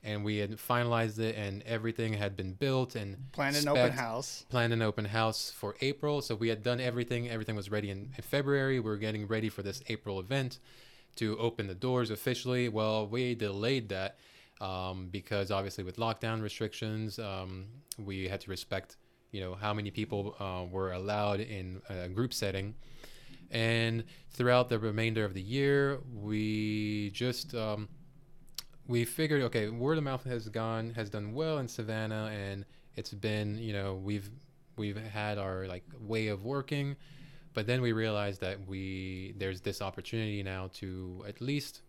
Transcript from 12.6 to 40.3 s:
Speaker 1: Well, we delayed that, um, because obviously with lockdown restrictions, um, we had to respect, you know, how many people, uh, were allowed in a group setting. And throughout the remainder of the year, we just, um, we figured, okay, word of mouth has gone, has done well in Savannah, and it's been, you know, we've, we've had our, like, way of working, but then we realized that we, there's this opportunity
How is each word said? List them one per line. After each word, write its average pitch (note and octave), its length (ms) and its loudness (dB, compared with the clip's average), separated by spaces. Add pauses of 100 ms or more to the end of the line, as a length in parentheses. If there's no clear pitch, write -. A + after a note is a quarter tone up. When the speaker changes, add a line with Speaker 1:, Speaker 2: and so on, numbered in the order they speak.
Speaker 1:
Well, G#2+ 400 4
we B2 280 2
delayed A2 540 2
that, F#2+ 280 -2 (420)
um, F#2 500 -4
because G2 400 0
obviously G2 360 0
with F2+ 100 -8
lockdown A2+ 460 0
restrictions, A2 800 -4
um, F#2+ 480 -6 (300)
we G2 300 -4
had G2 140 -2
to - 100 -12
respect, - 460 -6 (340)
you G2+ 80 -6
know, F2+ 160 -4
how G#2 180 -2
many G#2 180 -2
people, G#2 500 -2
uh, F#2 280 -4
were F#2+ 220 0
allowed G#2 480 2
in F#2+ 500 -6
a F2+ 200 -4
group A#2 240 0
setting. G2 420 -2 (760)
And A2+ 540 4 (280)
throughout B2 380 8
the A#2 80 4
remainder A2 460 2
of G2 100 0
the F#2+ 80 -4
year, C#3 580 4 (140)
we G#2+ 960 0
just, B2 440 -2
um, G#2+ 320 -2 (1000)
we A#2+ 200 2
figured, D3 380 2
okay, A2 260 2
word B2 280 2
of D3+ 60 0
mouth C3+ 220 -2
has A#2 240 -2
gone, A2+ 460 0
has G#2+ 140 -2
done G#2 240 -4
well D#3 260 0
in B2+ 100 -2
Savannah, A2 640 -2
and G2 320 -4 (320)
it's - 160 -8
been, G#2+ 440 0
you A2+ 140 -4
know, G2 320 0
we've, G2+ 260 0 (460)
we've G#2 220 -2
had G#2 400 -2
our, F#2+ 300 -2
like, F#2 180 -8 (160)
way A2 260 0
of G2+ 160 -2
working, C#3 540 0 (560)
but G#2+ 140 0
then B2+ 140 4
we A#2 120 4
realized G#2 480 2
that F#2+ 260 -2
we, F#2+ 720 -4
there's F#2+ 240 -2
this G2+ 200 -2
opportunity G2+ 640 -2